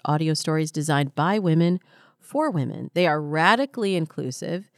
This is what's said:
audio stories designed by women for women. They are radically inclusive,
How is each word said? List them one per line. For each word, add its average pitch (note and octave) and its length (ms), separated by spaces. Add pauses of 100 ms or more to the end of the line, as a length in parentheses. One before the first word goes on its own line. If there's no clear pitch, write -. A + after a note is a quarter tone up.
audio D#3 280
stories D#3 380
designed C#3+ 440
by F3+ 240
women F3 400 (400)
for D4+ 300
women. C3+ 440
They F3 140
are D3+ 140
radically G3 760
inclusive, D#3+ 840